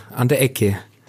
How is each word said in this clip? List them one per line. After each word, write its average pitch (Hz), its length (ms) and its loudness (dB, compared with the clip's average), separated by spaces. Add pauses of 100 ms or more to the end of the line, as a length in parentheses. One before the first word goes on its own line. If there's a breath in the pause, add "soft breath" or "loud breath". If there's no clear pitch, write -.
(140)
an 123 140 0
der 139 120 2
Ecke. 107 380 0 (300 loud breath)